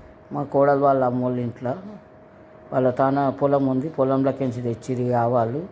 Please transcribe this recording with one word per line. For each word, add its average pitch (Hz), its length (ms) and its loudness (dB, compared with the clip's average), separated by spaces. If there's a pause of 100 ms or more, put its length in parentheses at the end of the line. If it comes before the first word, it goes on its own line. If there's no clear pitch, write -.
(320)
మా 143 120 -4
కోడలు 139 360 2
వాళ్ళ 135 240 4
అమ్మోళ్ళ 123 360 0
ఇంట్లో, 120 340 -6 (1000)
వాళ్ళ 127 180 2
తాన 135 380 0
పొలం 139 380 2
ఉంది, 131 220 -2
పొలంలోకించి 135 760 0
తెచ్చిర్రు 123 400 -4
ఈ 123 100 0
ఆవాలు. 120 600 0